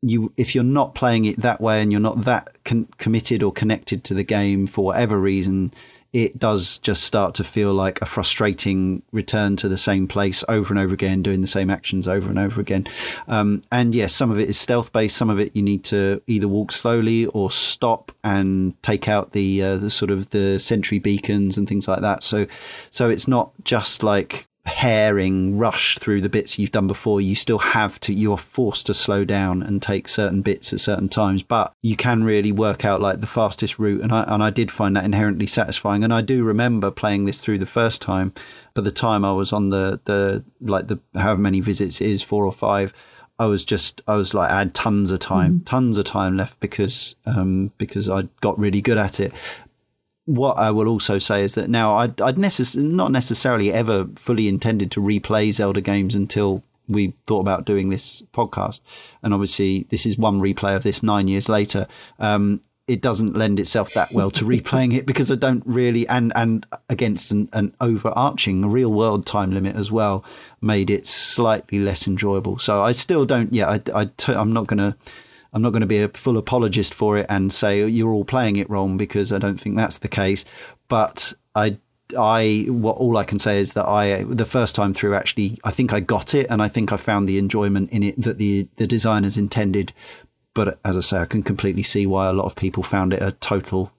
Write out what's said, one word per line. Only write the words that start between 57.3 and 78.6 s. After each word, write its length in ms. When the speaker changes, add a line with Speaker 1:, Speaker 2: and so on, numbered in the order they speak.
Speaker 1:
about 260
doing 240
this 320
podcast. 500
And 100
obviously 560
this 160
is 140
one 200
replay 360
of 80
this 180
nine 260
years 220
later. 380
Um, 420
it 140
doesn't 340
lend 240
itself 340
that 200
well 180
to 140
<laughs> 80
replaying 420
it 120
because 240
I 40
don't 300
really, 420
and, 280
and 320
against 440
an, 200
an 300
overarching 880
real 240
world 320
time 260
limit 240
as 160
well, 320
made 300
it 160
slightly 720
less 280
enjoyable. 520
So 240
I 80
still 340
don't, 260
yeah, 180
I, 120
I 40
t-, 160
I'm 200
not 140
gonna, 280
I'm 80
not 100
gonna 140
be 160
a 60
full 300
apologist 560
for 240
it 100
and 240
say 340
you're 280
all 100
playing 320
it 140